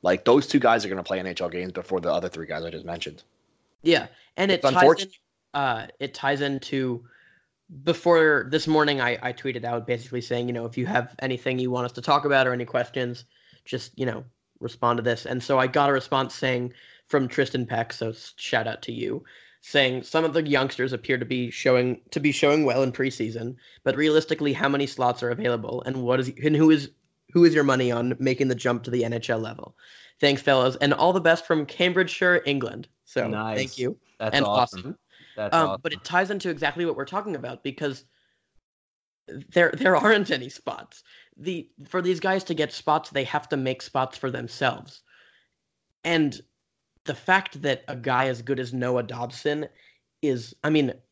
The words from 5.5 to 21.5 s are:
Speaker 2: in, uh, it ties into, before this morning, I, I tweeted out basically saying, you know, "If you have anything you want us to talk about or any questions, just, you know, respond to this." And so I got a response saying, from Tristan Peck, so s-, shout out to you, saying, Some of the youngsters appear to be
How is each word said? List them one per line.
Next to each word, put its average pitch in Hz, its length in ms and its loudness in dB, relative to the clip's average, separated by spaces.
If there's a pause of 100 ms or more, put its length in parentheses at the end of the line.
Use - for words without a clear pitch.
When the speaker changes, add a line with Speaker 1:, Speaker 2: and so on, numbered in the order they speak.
Speaker 2:
in, 143 80 -4
uh, 120 260 -2 (120)
it 135 160 -8
ties 139 260 -2
into, 135 640 -4 (800)
before 160 680 4
this 156 160 0
morning, 147 340 2
I, 123 220 0
I 123 100 -4
tweeted 123 320 -6
out 120 220 -4
basically 120 360 -4
saying, 120 260 -4
you 123 40 -4
know, 117 120 -6
"If 113 120 -8
you 123 100 -2
have 127 320 -2
anything 127 400 -4
you 127 120 -2
want 123 140 -2
us 123 80 -6
to - 80 -16
talk 143 240 2
about 139 220 4
or 127 60 0
any 123 120 -4
questions, 123 640 -4 (380)
just, - 320 -10
you 127 100 -2
know, 123 180 -6 (340)
respond 120 380 0
to 117 60 -4
this." 117 240 -2
And 127 160 -6
so 135 160 2
I 127 80 4
got 139 240 2
a - 20 2
response 135 420 -2
saying, 123 380 -4 (340)
from 135 220 0
Tristan 127 380 -2
Peck, 113 260 -4
so 113 160 -6
s-, - 280 -14
shout 113 300 -2
out 113 160 -8
to - 100 -10
you, 113 300 -6 (380)
saying, 131 420 2
Some 160 220 0
of 156 80 0
the 160 100 0
youngsters 135 500 0
appear 127 260 -2
to 120 60 -4
be 123 260 -4